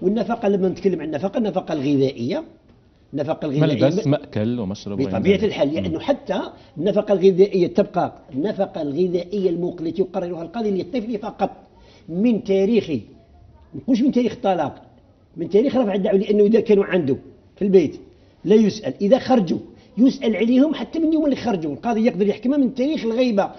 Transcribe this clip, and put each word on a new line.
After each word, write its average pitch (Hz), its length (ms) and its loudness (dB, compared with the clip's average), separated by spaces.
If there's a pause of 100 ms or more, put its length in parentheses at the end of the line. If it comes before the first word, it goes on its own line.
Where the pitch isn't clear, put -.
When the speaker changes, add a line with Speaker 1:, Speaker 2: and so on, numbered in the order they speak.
Speaker 1:
والنفقة 208 480 -2
لما 190 200 2
نتكلم 170 320 -2
عن 151 60 -8
النفقة، 170 300 -4
النفقة 180 360 -2
الغذائية، 139 720 0 (720)
النفقة 147 320 -4
الغذائية 147 380 2
Speaker 2:
ملبس، 165 240 0
Speaker 1:
م-، - 20 0
Speaker 2:
مأكل 120 500 -2
ومشرب 101 400 -8
وغير - 120 -2
Speaker 1:
بطبيعة 139 240 2
Speaker 2:
ذلك. 190 80 -2
Speaker 1:
الحال، 151 240 0
Speaker 2:
مم. 143 60 -4
Speaker 1:
لأنه 165 260 -4
حتى 233 420 -4 (360)
النفقة 202 360 0
الغذائية 190 540 4
تبقى، 175 460 -2 (200)
النفقة 185 480 -4
الغذائية 175 680 -2
الموق-، 175 320 -4
التي 165 200 -4
يقررها 180 400 -6
القاضي 214 300 -6
للطفل 214 480 -4
فقط 185 320 -4 (580)
من 196 340 0
تاريخ، 196 460 2
ما 139 100 -2 (760)
نقولش 226 260 0
من 269 100 2
تاريخ 240 220 2
الطلاق، 165 480 -2 (560)
من 170 120 -6
تاريخ 226 260 2
رفع 208 200 0
الدعوة، 196 220 2
لأنه 208 260 4
إذا 214 160 6
كانوا 196 260 4
عنده 147 320 0 (380)
في - 60 -6
البيت 185 340 4 (500)
لا 185 100 6
يسأل، 202 460 2
إذا 202 180 4
خرجوا 175 400 0 (380)
يسأل 233 380 2
عليهم 254 380 2
حتى - 260 -8
من 320 140 0
يوم 311 120 0
اللي 277 100 0
خرجوا، 170 380 -4
القاضي 220 320 -2
يقدر 196 220 0
يحكمها 254 300 -2
من 254 160 0
تاريخ 254 320 -2
الغيبة 226 380 0 (160)